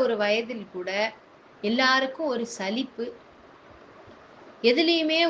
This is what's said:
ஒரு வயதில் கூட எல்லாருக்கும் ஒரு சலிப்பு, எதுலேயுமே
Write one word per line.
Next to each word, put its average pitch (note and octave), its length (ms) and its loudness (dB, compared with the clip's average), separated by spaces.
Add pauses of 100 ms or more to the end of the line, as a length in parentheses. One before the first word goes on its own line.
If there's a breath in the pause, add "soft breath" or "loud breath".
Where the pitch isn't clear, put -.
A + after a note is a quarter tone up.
ஒரு A#3+ 160 2
வயதில் G#3+ 560 -2
கூட F#3 180 -8 (720)
எல்லாருக்கும் C4 720 2
ஒரு A#3 120 -2
சலிப்பு, A3+ 600 -6 (1600)
எதுலேயுமே D#4+ 680 2